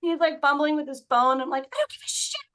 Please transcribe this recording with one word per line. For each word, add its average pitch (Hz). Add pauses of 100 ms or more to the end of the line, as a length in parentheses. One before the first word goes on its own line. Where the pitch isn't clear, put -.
He's, 330
like, 320
fumbling 294
with 294
his 262
phone. 262
I'm 262
like, 269
I -
don't 605
give -
a -
shit. - (140)